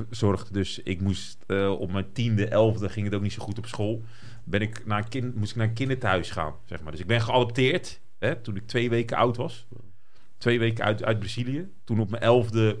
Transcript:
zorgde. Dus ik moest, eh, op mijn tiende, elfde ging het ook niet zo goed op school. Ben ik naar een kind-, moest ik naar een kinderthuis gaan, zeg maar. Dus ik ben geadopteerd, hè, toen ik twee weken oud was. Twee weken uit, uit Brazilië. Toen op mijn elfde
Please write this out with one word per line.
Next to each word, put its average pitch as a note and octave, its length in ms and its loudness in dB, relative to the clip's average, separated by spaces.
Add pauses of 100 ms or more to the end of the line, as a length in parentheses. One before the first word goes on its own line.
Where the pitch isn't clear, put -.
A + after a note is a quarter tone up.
zorgde. G2+ 440 2
Dus G2 300 -2
ik F2+ 180 -2
moest, F#2+ 360 -2 (100)
eh, G2 320 2
op F2+ 120 -2
mijn F#2+ 220 0
tiende, A2 340 2
elfde G#2+ 420 4
ging G2+ 160 -2
het G2+ 100 0
ook G2 60 0
niet G2+ 120 0
zo - 100 -6
goed G#2 140 -6
op G2 80 -8
school. A2 360 -2 (420)
Ben G#2 180 -2
ik A2 240 -6
naar G#2 120 0
een G#2 120 -4
kind-, C3 260 -4
moest G#2+ 160 -4
ik - 60 -6
naar A2 100 0
een A2+ 60 -2
kinderthuis A2 580 0
gaan, D#2 220 -4 (120)
zeg E2 180 -8
maar. D2+ 80 -8
Dus D#2+ 100 -8
ik E2+ 60 -6
ben A2+ 140 4
geadopteerd, B2 800 2 (200)
hè, C3+ 160 0
toen A2 200 -6
ik F#2+ 120 -6
twee A#2+ 220 0
weken A#2 280 2
oud A#2 200 4
was. C3+ 280 -4 (720)
Twee A#2+ 220 2
weken A2+ 260 2
uit, G#2 180 2
uit A2+ 160 2
Brazilië. B2+ 480 -2 (160)
Toen A2 160 2
op G#2 100 2
mijn A2 140 -2
elfde A2+ 560 6